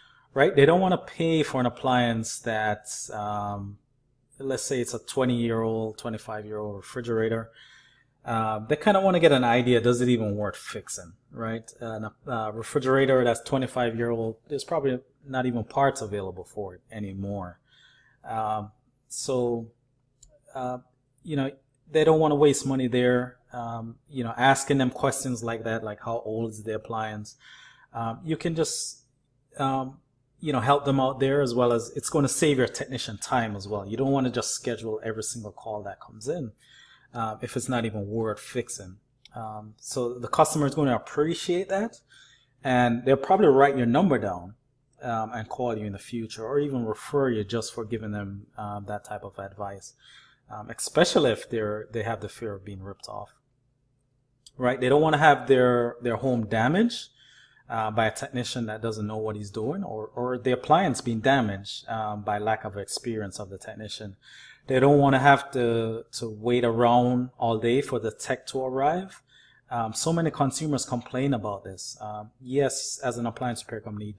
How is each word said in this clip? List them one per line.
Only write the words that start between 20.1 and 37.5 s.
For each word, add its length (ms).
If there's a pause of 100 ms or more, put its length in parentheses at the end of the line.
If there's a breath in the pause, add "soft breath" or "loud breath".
uh, 240 (460)
you 120
know, 140 (400)
they 140
don't 160
wanna 140
waste 320
money 200
there. 520 (140)
Um, 440 (120)
you 160
know, 120
asking 420
them 120
questions 540
like 200
that, 200
like, 180
"How 220
old 280
is 100
the 120
appliance?" 600 (560 loud breath)
Um, 320
you 120
can 180
just, 480 (560)
um, 400 (420)
you 120
know, 80
help 260
them 120
out 220
there, 220
as 120
well 180
as 180
it's 180
gonna 200
save 300
your 80
technician 520
time 360
as 140
well. 180
You 100
don't 140
wanna 200
just 240
schedule 500
every 180
single 300
call 300
that 180
comes 280
in, 240 (600 soft breath)
uh, 300
if 140